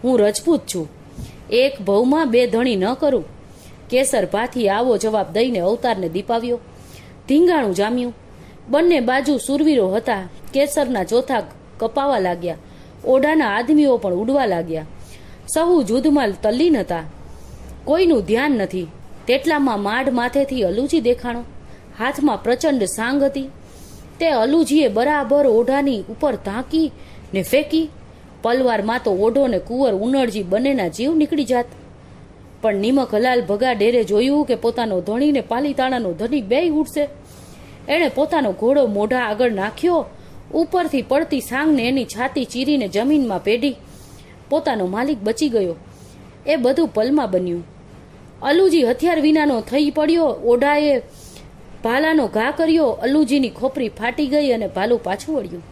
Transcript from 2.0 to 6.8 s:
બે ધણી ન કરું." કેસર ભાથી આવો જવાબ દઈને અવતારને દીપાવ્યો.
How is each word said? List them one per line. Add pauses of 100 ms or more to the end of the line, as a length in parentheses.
બે
ધણી
ન
કરું." (640)
કેસર
ભાથી
આવો
જવાબ
દઈને
અવતારને
દીપાવ્યો. (680)